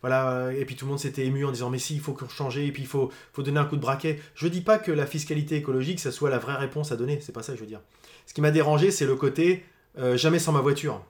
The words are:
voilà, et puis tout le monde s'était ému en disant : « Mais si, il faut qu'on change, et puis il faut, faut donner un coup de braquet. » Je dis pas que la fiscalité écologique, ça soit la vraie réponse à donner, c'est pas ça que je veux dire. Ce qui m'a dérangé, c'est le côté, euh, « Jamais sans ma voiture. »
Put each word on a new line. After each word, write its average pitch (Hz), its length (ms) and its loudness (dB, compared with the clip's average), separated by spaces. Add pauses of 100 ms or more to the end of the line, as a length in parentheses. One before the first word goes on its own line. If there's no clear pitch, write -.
voilà, 127 500 0
et 135 140 -2
puis 123 100 -10
tout - 80 -12
le 131 60 -4
monde 143 100 -4
s'était 139 260 -4
ému 139 200 0
en 139 60 -2
disant : « 123 200 -4
Mais 127 80 -2
si, 151 160 -4
il 147 60 -4
faut 147 100 -6
qu'on 131 160 -8
change, 131 300 -6
et 143 160 -2
puis 143 100 -8
il 127 40 -8
faut, 135 220 0 (220)
faut 143 100 -8
donner 143 160 0
un 147 80 4
coup 151 120 -2
de 143 40 0
braquet. » 147 380 -2 (160)
Je 165 140 -2
dis 175 100 -2
pas 214 180 4
que 214 140 -2
la 147 140 2
fiscalité 151 500 -2
écologique, 143 460 -2
ça 131 100 -4
soit - 180 0
la 127 100 2
vraie 131 180 -4
réponse 139 340 -4
à 123 60 -2
donner, 143 240 -2
c'est 135 100 -14
pas 117 100 -10
ça 135 120 -8
que 120 40 -8
je 110 60 -12
veux 107 60 -14
dire. 107 120 -14 (440)
Ce - 80 -20
qui - 80 -2
m'a 151 100 6
dérangé, 151 400 6
c'est 156 140 0
le 135 100 4
côté, 160 480 2 (340)
euh, « 127 200 2
Jamais 160 220 4
sans 160 120 2
ma 147 80 4
voiture. » 139 500 0